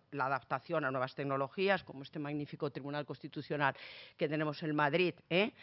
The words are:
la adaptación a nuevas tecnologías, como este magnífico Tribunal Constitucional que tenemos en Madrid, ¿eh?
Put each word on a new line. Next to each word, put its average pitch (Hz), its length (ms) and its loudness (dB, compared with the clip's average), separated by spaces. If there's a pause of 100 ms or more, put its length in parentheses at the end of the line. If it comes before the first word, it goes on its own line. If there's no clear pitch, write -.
(120)
la 139 160 -2
adaptación 139 580 -2
a 131 60 2
nuevas 131 240 -2
tecnologías, 143 680 0
como 139 200 -14
este 156 160 -10
magnífico 147 500 -4
Tribunal 143 380 -6
Constitucional 147 680 0 (400)
que 156 140 0
tenemos 151 320 -2
en 156 140 -2
Madrid, 151 400 4 (120)
¿eh? 190 240 4 (120)